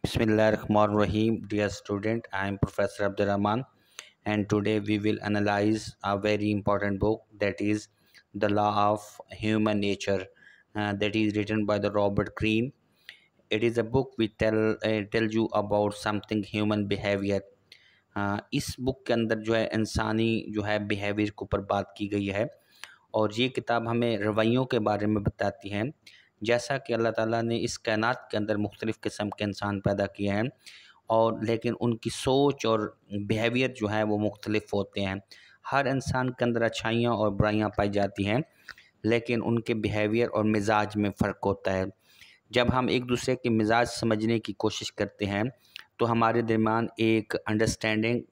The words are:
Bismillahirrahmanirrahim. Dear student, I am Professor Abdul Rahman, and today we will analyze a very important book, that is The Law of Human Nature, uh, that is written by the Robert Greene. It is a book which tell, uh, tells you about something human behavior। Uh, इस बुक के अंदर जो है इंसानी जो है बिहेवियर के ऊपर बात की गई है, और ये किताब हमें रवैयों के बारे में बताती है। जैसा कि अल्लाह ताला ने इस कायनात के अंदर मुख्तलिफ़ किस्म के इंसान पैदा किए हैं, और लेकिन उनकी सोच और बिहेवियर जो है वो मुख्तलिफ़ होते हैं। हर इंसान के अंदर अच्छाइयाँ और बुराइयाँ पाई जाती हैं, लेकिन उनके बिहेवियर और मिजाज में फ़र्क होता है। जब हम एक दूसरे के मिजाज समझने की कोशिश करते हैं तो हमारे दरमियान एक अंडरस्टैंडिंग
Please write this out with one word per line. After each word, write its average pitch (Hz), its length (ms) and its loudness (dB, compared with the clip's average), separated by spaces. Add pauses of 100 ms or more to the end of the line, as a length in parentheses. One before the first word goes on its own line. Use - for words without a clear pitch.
(120)
Bismillahirrahmanirrahim. 107 1400 2
Dear 104 220 0
student, 107 640 -4
I 98 140 -2
am 101 100 -4
Professor - 460 -2
Abdul 98 240 0
Rahman, 104 360 0 (640)
and 107 200 0
today 107 320 2
we 104 200 0
will 107 240 0
analyze 104 840 0
a 101 140 0
very 104 320 0
important 101 500 0
book, 110 220 2 (160)
that 101 240 0
is 107 260 0 (480)
The 104 140 2
Law 104 400 2
of 107 160 -2 (260)
Human 107 480 0
Nature, 98 460 -2 (500)
uh, 104 160 -2
that 104 240 -2
is 107 180 2
written 107 300 0
by 104 140 0
the 101 120 0
Robert 101 460 0
Greene. 110 360 0 (760)
It 107 140 0
is 117 140 0
a 110 100 -2
book 127 320 -2
which 107 180 -2
tell, 110 460 2
uh, 110 160 0 (140)
tells 113 180 0
you 113 220 0
about 104 400 0
something 104 500 -4 (100)
human 104 320 0
behavior। 101 540 0 (760)
Uh, 101 220 -2 (140)
इस - 280 -4
बुक 127 260 -4
के 123 60 0
अंदर 113 260 2
जो 110 160 0
है 110 200 2
इंसानी 110 760 0
जो 104 140 -4
है 107 240 0
बिहेवियर 101 440 -2
के - 120 -12
ऊपर 101 180 -2
बात 101 380 -2
की 101 100 -4
गई 101 180 -2
है, 101 240 -2 (640)
और 107 240 2
ये 127 100 2
किताब 117 400 -2
हमें 117 300 0
रवैयों 110 460 2
के 127 140 0
बारे 104 280 0
में 107 160 2
बताती 101 460 -4
है। 104 240 -4 (500)
जैसा 120 360 2
कि 127 140 -6
अल्लाह 113 200 2
ताला 113 300 0
ने 117 140 0
इस 110 200 -4
कायनात 110 540 -2
के 107 60 -4
अंदर 107 200 0
मुख्तलिफ़ 104 460 -4
किस्म 107 260 -4
के 104 160 -6
इंसान 101 360 -4
पैदा 101 260 0
किए 101 240 -2
हैं, 107 200 0 (600)
और 113 340 2
लेकिन 117 300 -2
उनकी 113 360 -2
सोच 139 560 2
और 110 340 0 (120)
बिहेवियर 113 580 0
जो 110 160 -4
है 107 180 0
वो 107 140 0
मुख्तलिफ़ 107 460 -2 (100)
होते 101 260 -4
हैं। 98 220 -4 (440)
हर 135 220 0
इंसान 131 400 -2
के 123 160 -2
अंदर 117 180 0
अच्छाइयाँ 117 520 0
और 107 160 2
बुराइयाँ 107 380 0
पाई 104 200 0
जाती 101 360 -2
हैं, 113 180 0 (600)
लेकिन 117 380 2
उनके 117 320 0
बिहेवियर 107 540 0
और 107 160 0
मिजाज 107 520 2
में 104 140 2
फ़र्क 98 340 -2
होता 98 280 0
है। 95 140 0 (680)
जब 120 180 4
हम 127 200 0
एक 123 140 2
दूसरे 123 300 -2
के 123 160 -2
मिजाज 113 360 4
समझने 113 520 0
की 107 140 -6
कोशिश - 380 -4
करते 104 340 -4
हैं 101 260 -2 (480)
तो 120 60 2
हमारे 117 380 2
दरमियान 113 460 2 (120)
एक 113 340 2
अंडरस्टैंडिंग 110 960 0